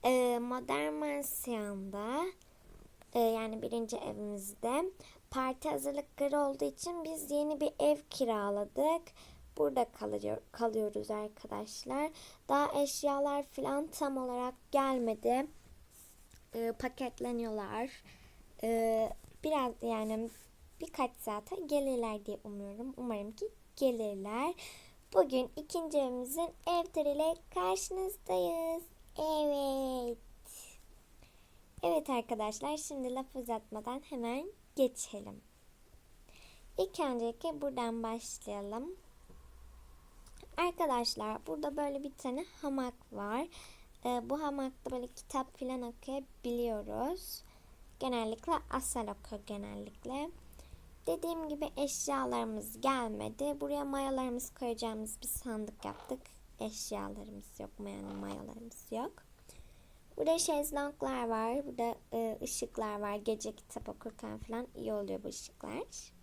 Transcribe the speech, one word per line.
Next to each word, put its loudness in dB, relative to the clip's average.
Ee, 6
modern 0
mansiyonda, -2
e, 6
yani 4
birinci -2
evimizde -2
parti 0
hazırlıkları 2
olduğu 4
için -2
biz -4
yeni 4
bir 2
ev 8
kiraladık. 4
Burada 4
kalıyor, -2
kalıyoruz 0
arkadaşlar. -4
Daha 4
eşyalar 2
falan 0
tam 0
olarak -2
gelmedi. 4
Ee, 0
paketleniyorlar. -2
Ee, 4
biraz 4
yani 0
birkaç 0
saate -4
gelirler 2
diye -4
umuyorum. -8
Umarım -4
ki -6
gelirler. 2
Bugün 8
ikinci 0
evimizin 2
ev 4
turu 2
ile 4
karşınızdayız. 0
Evet. 2
Evet 4
arkadaşlar, 0
şimdi -4
laf -6
uzatmadan -4
hemen -2
geçelim. 0
İlk 0
öncelikle 0
buradan 0
başlayalım. -6
Arkadaşlar, 2
burada -2
böyle 0
bir -6
tane -2
hamak 0
var. -2
Ee, 0
bu 0
hamakta -2
böyle -4
kitap -4
falan -2
okuyabiliyoruz. -2
Genellikle 0
Asel 0
okuyor -8
genellikle. -6
Dediğim 0
gibi -2
eşyalarımız 0
gelmedi. 0
Buraya 0
mayalarımız 0
koyacağımız -4
bir -6
sandık -4
yaptık. -6
Eşyalarımız -6
yok, -8
yani -6
mayalarımız -8
yok. -4
Burada 6
şezlonglar 2
var, 2
burada, 0
e, 0
ışıklar -2
var. -2
Gece -2
kitap -10
okurken -8
falan -6
iyi -2
oluyor -2
bu -6
ışıklar. -10